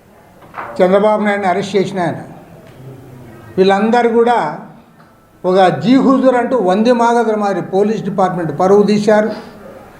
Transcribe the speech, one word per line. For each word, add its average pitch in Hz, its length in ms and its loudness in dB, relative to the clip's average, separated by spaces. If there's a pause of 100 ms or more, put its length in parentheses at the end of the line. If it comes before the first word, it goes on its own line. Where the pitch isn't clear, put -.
(800)
చంద్రబాబు 202 420 2
నాయుడిని 202 240 -2
అరెస్ట్ 196 280 -4
చేసిన 190 240 -2
ఆయన. 156 160 -4 (1400)
వీళ్ళందరూ 214 520 2
కూడా 226 500 0 (840)
ఒక 185 120 2
జీ 180 380 2
హుజూర్ 262 400 2
అంటూ 247 220 -2
వందే 208 340 2
మాగదుల 233 440 0
మాదిరి 202 260 -4
పోలీస్ 196 420 -2
డిపార్ట్‌మెంట్ 170 560 -4
పరువు 196 240 4
తీశారు. 208 460 2 (720)